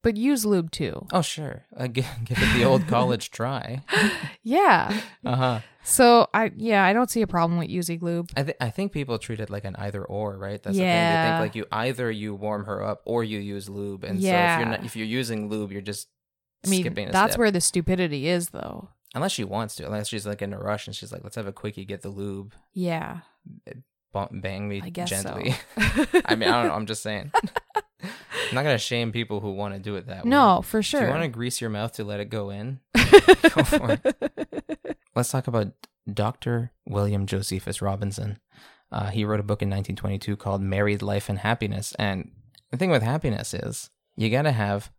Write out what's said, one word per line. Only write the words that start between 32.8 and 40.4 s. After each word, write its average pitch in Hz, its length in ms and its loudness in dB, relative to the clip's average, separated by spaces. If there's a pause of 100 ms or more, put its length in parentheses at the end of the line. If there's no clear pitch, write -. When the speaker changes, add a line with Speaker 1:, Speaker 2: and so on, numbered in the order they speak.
Speaker 1:
<laughs> - 80 -20
Speaker 2:
go - 680 10
for 269 300 2 (100)
it. - 920 -4 (180)
Let's 123 160 0
talk 131 160 -2
about 110 260 0 (400)
Doctor 117 600 -2 (140)
William 101 400 0
Josephus 95 560 -4
Robinson. 101 560 -4 (520)
Uh, 101 200 -4
he 104 140 0
wrote 104 160 0
a 101 40 -4
book 104 180 -2
in 101 60 0
nineteen 95 280 -2
twenty-two 101 400 -4
called 98 260 -2